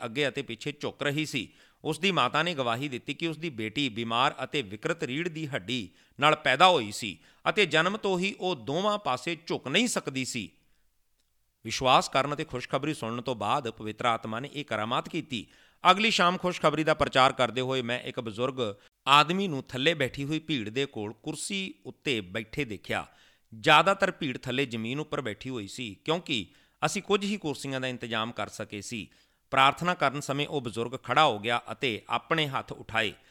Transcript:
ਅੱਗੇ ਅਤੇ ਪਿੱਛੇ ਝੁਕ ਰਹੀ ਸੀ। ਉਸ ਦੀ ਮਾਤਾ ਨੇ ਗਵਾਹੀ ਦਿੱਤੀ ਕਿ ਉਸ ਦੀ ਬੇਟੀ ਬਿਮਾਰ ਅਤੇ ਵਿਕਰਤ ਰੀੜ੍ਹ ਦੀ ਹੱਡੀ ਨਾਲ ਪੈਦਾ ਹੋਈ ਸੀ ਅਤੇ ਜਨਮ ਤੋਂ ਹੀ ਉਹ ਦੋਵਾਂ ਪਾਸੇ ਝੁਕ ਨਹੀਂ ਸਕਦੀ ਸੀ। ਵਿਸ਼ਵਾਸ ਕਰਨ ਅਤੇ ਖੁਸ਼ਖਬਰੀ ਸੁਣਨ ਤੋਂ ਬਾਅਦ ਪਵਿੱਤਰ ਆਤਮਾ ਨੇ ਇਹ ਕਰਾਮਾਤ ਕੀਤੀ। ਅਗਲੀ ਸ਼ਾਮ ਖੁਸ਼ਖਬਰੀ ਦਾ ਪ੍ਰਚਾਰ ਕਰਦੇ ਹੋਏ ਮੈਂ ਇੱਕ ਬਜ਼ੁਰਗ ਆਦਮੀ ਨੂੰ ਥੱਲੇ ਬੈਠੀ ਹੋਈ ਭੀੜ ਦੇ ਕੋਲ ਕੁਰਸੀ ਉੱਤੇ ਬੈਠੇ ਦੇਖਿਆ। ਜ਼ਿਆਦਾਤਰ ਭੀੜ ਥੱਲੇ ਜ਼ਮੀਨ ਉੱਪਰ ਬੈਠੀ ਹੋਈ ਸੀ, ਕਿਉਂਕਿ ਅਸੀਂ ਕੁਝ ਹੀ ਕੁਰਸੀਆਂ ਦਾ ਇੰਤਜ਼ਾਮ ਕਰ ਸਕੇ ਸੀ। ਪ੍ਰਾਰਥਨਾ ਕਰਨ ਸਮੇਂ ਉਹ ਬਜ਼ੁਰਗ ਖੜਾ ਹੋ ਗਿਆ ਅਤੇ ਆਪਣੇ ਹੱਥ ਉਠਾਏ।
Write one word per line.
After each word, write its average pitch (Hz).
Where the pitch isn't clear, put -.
ਅੱਗੇ 131
ਅਤੇ 139
ਪਿੱਛੇ 117
ਝੁਕ -
ਰਹੀ 147
ਸੀ। 110
ਉਸ 156
ਦੀ 196
ਮਾਤਾ 151
ਨੇ 175
ਗਵਾਹੀ 131
ਦਿੱਤੀ 127
ਕਿ 170
ਉਸ 160
ਦੀ 160
ਬੇਟੀ 113
ਬਿਮਾਰ 117
ਅਤੇ 139
ਵਿਕਰਤ 131
ਰੀੜ੍ਹ 156
ਦੀ 156
ਹੱਡੀ 120
ਨਾਲ 151
ਪੈਦਾ 143
ਹੋਈ 120
ਸੀ 98
ਅਤੇ 185
ਜਨਮ 160
ਤੋਂ 190
ਹੀ 190
ਉਹ 180
ਦੋਵਾਂ 175
ਪਾਸੇ 156
ਝੁਕ 143
ਨਹੀਂ 214
ਸਕਦੀ 135
ਸੀ। 104
ਵਿਸ਼ਵਾਸ 131
ਕਰਨ 147
ਅਤੇ 156
ਖੁਸ਼ਖਬਰੀ 139
ਸੁਣਨ 117
ਤੋਂ 127
ਬਾਅਦ 113
ਪਵਿੱਤਰ 110
ਆਤਮਾ 113
ਨੇ 139
ਇਹ 147
ਕਰਾਮਾਤ 113
ਕੀਤੀ। -
ਅਗਲੀ 196
ਸ਼ਾਮ 180
ਖੁਸ਼ਖਬਰੀ 160
ਦਾ 156
ਪ੍ਰਚਾਰ 135
ਕਰਦੇ 123
ਹੋਏ 131
ਮੈਂ 120
ਇੱਕ 131
ਬਜ਼ੁਰਗ 120
ਆਦਮੀ 151
ਨੂੰ 135
ਥੱਲੇ 139
ਬੈਠੀ 139
ਹੋਈ 156
ਭੀੜ 143
ਦੇ 131
ਕੋਲ 107
ਕੁਰਸੀ 190
ਉੱਤੇ 123
ਬੈਠੇ 107
ਦੇਖਿਆ। 104
ਜ਼ਿਆਦਾਤਰ 165
ਭੀੜ 127
ਥੱਲੇ 131
ਜ਼ਮੀਨ 117
ਉੱਪਰ 147
ਬੈਠੀ 123
ਹੋਈ 107
ਸੀ, 110
ਕਿਉਂਕਿ 151
ਅਸੀਂ 185
ਕੁਝ 202
ਹੀ 202
ਕੁਰਸੀਆਂ 135
ਦਾ 131
ਇੰਤਜ਼ਾਮ 113
ਕਰ 98
ਸਕੇ 104
ਸੀ। 104
ਪ੍ਰਾਰਥਨਾ 139
ਕਰਨ 143
ਸਮੇਂ 143
ਉਹ 151
ਬਜ਼ੁਰਗ 120
ਖੜਾ 147
ਹੋ 139
ਗਿਆ 117
ਅਤੇ 113
ਆਪਣੇ 151
ਹੱਥ 131
ਉਠਾਏ। 110